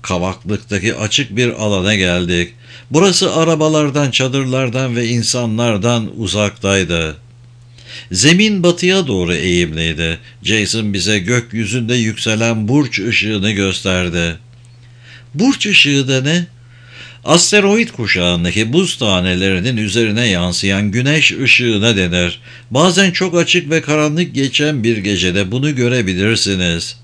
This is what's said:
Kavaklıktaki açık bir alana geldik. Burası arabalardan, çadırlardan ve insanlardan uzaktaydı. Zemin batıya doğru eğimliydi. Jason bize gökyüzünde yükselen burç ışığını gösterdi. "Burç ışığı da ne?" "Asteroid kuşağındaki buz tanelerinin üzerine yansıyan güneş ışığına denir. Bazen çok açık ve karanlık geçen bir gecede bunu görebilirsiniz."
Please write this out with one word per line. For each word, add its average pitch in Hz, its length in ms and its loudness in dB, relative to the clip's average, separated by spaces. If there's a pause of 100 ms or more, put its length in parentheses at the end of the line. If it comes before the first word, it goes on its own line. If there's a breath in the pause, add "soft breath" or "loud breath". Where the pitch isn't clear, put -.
Kavaklıktaki 92 920 -4
açık 107 420 -4
bir 120 120 2
alana 104 460 0
geldik. 87 580 0 (380 loud breath)
Burası 175 440 2
arabalardan, 151 760 2
çadırlardan 131 880 -2
ve 120 100 -2
insanlardan 113 1120 0
uzaktaydı. 95 960 -2 (960 loud breath)
Zemin 180 500 4
batıya 175 440 2
doğru 92 280 0
eğimliydi. 82 840 -2 (240 loud breath)
Jason 104 520 -2
bize 101 240 0
gökyüzünde 117 760 -2
yükselen 110 720 -2
burç 135 300 0
ışığını 107 520 -2
gösterdi. 90 880 -2 (960 loud breath)
"Burç 220 320 0
ışığı 143 420 2
da 131 120 2
ne?" 170 260 0 (800 loud breath)
"Asteroid 202 640 4
kuşağındaki 90 840 0
buz 180 260 0
tanelerinin 95 760 0
üzerine 110 520 0
yansıyan 98 640 0
güneş 135 420 2
ışığına 120 640 2
denir. 87 440 0 (300 loud breath)
Bazen 175 400 2
çok 175 280 -2
açık 165 320 0
ve 160 100 2
karanlık 151 540 0
geçen 139 500 0
bir 117 120 2
gecede 92 540 0
bunu 135 240 -2
görebilirsiniz." 98 1300 0